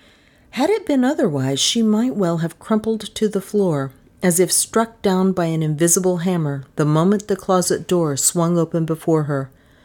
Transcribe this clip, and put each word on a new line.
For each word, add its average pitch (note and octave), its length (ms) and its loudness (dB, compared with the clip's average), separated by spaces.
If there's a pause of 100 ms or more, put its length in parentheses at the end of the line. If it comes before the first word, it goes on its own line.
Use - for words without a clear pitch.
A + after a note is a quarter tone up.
(520)
Had D4+ 200 0
it G#4 160 -2
been C4 180 2
otherwise, C#3+ 540 0
she - 240 0
might A3 320 0
well E3+ 240 0
have E3 180 -6
crumpled A3 440 -2 (120)
to G#3+ 160 -2
the G3 100 -2
floor, D#3+ 540 -2 (280)
as F3+ 180 2
if F3 120 2
struck - 500 -2
down F#3+ 300 2
by F3+ 140 -2
an D#3+ 180 -2
invisible F3+ 540 2
hammer, D#3+ 480 -2 (100)
the D#3 80 0
moment E3+ 440 2
the G3 100 -2
closet F3+ 500 0
door D#3+ 300 0
swung E3+ 400 0
open E3 260 0
before D#3+ 400 0
her. C3+ 260 -6 (360)